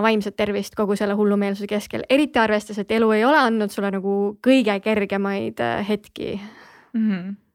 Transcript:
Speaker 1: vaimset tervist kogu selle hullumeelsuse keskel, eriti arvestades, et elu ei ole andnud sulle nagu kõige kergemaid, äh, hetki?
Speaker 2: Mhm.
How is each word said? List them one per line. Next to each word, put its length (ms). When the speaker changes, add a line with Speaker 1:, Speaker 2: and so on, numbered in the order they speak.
Speaker 1:
vaimset 340
tervist 420
kogu 200
selle 160
hullumeelsuse 560
keskel, 400
eriti 280
arvestades, 440
et 100
elu 200
ei 140
ole 120
andnud 340
sulle 180
nagu 260
kõige 380
kergemaid, 840
äh, 260
hetki? 460
Speaker 2:
Mhm. 400